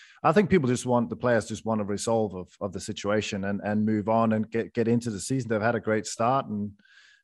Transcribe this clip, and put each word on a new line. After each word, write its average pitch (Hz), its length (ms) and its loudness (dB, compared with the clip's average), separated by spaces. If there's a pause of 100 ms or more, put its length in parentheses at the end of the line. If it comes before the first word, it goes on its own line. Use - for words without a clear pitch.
(260)
I 156 60 6
think 190 180 4
people 151 200 4
just 123 160 0
want, 120 240 2
the 110 80 -8
players 117 300 2
just 107 180 -8
want 110 160 0
a - 20 -2
resolve 104 520 -2
of, 90 120 -10 (140)
of 95 100 -6
the 92 80 -8
situation 101 640 -4
and, 101 200 -2
and 107 220 0
move 107 220 0
on 113 260 4
and 110 160 -2
get, 107 240 -4
get 113 140 0
into 117 220 0
the 98 100 -6
season. 131 300 -4
They've 110 120 0
had 117 140 2
a 107 60 -2
great 107 260 0
start 127 380 0
and, 104 260 -6 (520)